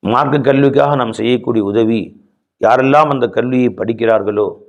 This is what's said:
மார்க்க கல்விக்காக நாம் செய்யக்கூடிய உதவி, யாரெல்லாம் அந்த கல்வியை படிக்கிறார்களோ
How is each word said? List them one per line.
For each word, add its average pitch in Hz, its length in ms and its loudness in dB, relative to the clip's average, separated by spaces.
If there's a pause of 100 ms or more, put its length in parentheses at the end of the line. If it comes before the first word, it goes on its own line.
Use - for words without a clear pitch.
மார்க்க 135 460 0
கல்விக்காக 139 440 2 (100)
நாம் 110 180 -6
செய்யக்கூடிய 117 520 -2
உதவி, 113 280 0 (600)
யாரெல்லாம் 135 520 4
அந்த 123 140 -2 (100)
கல்வியை 123 420 0
படிக்கிறார்களோ 107 680 0 (240)